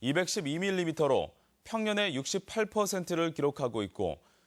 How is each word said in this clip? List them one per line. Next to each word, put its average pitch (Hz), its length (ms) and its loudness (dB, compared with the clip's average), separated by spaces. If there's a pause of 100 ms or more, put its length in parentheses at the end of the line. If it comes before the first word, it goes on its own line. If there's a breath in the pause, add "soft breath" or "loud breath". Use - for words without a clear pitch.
이백십이 160 600 0
밀리미터로 160 720 2 (320 soft breath)
평년의 208 500 0
육십팔 190 520 -2
퍼센트를 180 680 0
기록하고 135 480 0
있고 92 380 -2 (260 soft breath)